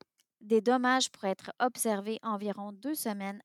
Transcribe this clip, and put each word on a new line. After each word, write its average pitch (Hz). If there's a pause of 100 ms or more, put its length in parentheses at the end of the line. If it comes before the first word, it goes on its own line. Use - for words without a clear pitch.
(400)
des 220
dommages 247
pourraient 196
être -
observés 220
environ 208
deux 226
semaines 202